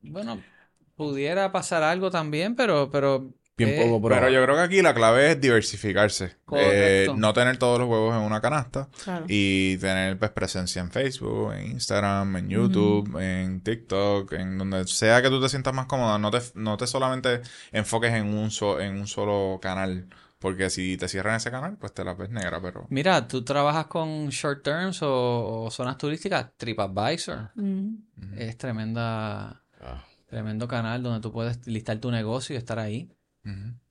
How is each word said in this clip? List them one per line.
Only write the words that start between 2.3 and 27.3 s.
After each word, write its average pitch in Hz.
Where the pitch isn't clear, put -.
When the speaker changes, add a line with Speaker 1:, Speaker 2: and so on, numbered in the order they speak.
Speaker 1:
pero, 165
pero, 135
Speaker 2:
Bien 117
Speaker 1:
eh, 143
Speaker 2:
poco 117
probable. 120
Speaker 3:
Pero 131
yo 131
creo 135
que 160
aquí 180
la 165
clave 120
es 147
diversificarse. 104
Speaker 1:
Correcto. 101
Speaker 3:
Eh, 98
no 107
tener 123
todos 123
los 123
huevos 113
en 113
una 107
canasta 135
Speaker 4:
Claro. 175
Speaker 3:
y 95
tener, 95
pues, 107
presencia 92
en 90
Facebook, 110
en 98
Instagram, 98
en 90
Speaker 4:
Ujú. 95
Speaker 3:
YouTube, 101
en 92
TikTok, 101
en 92
donde 95
sea 113
que 135
tú 131
te 131
sientas 131
más 131
cómoda. 120
No 104
te, 120
no 107
te 123
solamente 127
enfoques 113
en 107
un 107
so-, 101
en 98
un 101
solo 101
canal. 92
Porque 95
si 92
te 90
cierran 98
ese 113
canal, 139
pues -
te 95
la 92
ves 95
negra, 90
pero 90
Speaker 1:
Mira, 143
tú 131
trabajas 147
con 156
short 139
terms 180
o, 120
o 110
zonas 127
turísticas, 151
TripAdvisor. 110